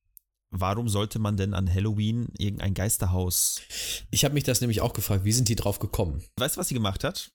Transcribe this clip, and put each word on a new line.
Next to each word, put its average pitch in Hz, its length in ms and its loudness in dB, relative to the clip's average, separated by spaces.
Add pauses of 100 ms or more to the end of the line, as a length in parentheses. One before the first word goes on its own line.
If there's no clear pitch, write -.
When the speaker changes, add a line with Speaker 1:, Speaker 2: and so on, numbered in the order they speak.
(500)
Speaker 1:
warum 98 400 0
sollte 104 300 -2
man 104 180 0
denn 95 160 0
an 95 200 0
Halloween 107 640 0
irgendein 101 360 -2
Geisterhaus 92 840 0 (520)
Speaker 2:
Ich - 120 4
hab 143 100 2
mich 147 120 2
das 123 160 2
nämlich 113 200 2
auch 117 120 2
gefragt, 98 320 0
wie 107 80 4
sind 113 160 4
die 117 80 2
drauf 101 220 0
gekommen? 85 440 -2 (140)
Speaker 1:
Weißt 131 180 0
du, - 60 -4
was - 80 -2
sie - 40 -2
gemacht 104 300 0
hat? - 320 -6